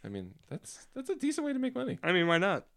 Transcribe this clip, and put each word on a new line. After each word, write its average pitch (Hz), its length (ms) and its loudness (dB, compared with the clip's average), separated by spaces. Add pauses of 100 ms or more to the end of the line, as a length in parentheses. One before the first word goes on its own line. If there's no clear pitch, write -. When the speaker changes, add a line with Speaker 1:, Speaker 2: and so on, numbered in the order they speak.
Speaker 1:
I 107 40 -10
mean, 95 260 -8 (140)
that's, - 460 -14
that's 262 160 -8
a 381 40 0
decent 294 320 -2
way 285 60 -2
to 262 60 -2
make 254 160 -2
money. 247 280 -4
Speaker 2:
I 165 100 2
mean, 170 140 6
why 170 120 6
not? 175 280 2 (100)